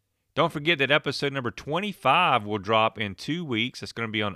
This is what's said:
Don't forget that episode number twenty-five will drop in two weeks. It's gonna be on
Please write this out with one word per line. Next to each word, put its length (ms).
Don't 160
forget 280
that 120
episode 400
number 180
twenty-five 920
will 140
drop 420
in 160
two 300
weeks. 360
It's 120
gonna 160
be 120
on 140